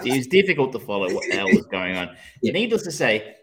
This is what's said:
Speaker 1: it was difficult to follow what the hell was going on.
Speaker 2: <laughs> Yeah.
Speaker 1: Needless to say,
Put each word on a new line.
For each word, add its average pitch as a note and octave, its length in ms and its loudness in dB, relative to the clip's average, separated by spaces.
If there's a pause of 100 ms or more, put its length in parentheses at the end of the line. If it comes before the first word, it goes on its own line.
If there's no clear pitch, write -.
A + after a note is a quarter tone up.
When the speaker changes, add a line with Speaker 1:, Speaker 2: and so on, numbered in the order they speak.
Speaker 1:
it B2+ 120 0
was B2+ 100 -2
difficult F3 460 2
to A2+ 80 -6
follow G2+ 340 -2
what F#2+ 160 -4
the F#2+ 60 0
hell G2 100 -2
was F#2+ 200 4
going F#2 300 -4
on. F2+ 200 -8 (120)
Speaker 2:
<laughs> - 140 -10
Yeah. - 100 0
Speaker 1:
Needless G#3+ 300 0
to E3+ 80 -8
say, A2+ 520 0